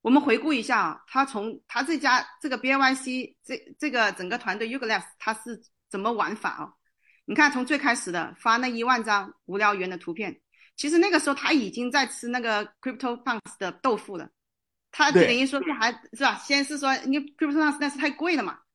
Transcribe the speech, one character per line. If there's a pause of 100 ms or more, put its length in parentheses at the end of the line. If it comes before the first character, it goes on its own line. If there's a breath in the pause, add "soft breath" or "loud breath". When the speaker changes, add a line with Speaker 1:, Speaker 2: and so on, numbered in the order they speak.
Speaker 1:
我
们
回
顾
一
下
啊，
他
从，
他
这
家， (160)
这
个
B
A
Y
C，
这，
这
个
整
个
团
队
Yuga
Labs， (160)
他
是 (280)
怎
么
玩
法
啊？ (560)
你
看
从
最
开
始
的
发
那
一
万
张 (120)
无
聊
猿
的
图
片， (380 soft breath)
其
实
那
个
时
候
他
已
经
在
吃
那
个 (160)
CryptoPunks
的
豆
腐
了。 (640)
他
等
于
说
是
还，
Speaker 2:
对。
Speaker 1:
是
吧？ (100)
先
是
说， (120)
因
为 (120)
CryptoPunks
那
是
太
贵
了
嘛 (180)